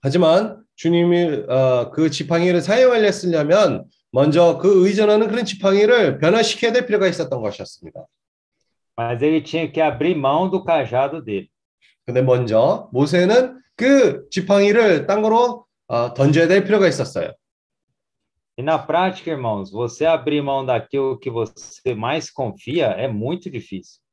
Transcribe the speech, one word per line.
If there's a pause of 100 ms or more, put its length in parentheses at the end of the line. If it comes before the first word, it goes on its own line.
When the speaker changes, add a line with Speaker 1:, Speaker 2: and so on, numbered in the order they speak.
Speaker 1:
하지만 (120)
주님이,
어,
그
지팡이를
사용하려
쓰려면 (280)
먼저
그
의존하는
그런
지팡이를
변화시켜야
될
필요가
있었던
것이었습니다. (920)
Speaker 2:
Mas
ele
tinha
que
abrir
mão
do
cajado
dele. (560)
Speaker 1:
근데
먼저
모세는 (160)
그
지팡이를
땅으로, (220)
어,
던져야
될
필요가
있었어요. (1200)
Speaker 2:
E
na
prática,
irmãos,
você
abrir
mão
daquilo
que
você
mais
confia (100)
é
muito
difícil. (140)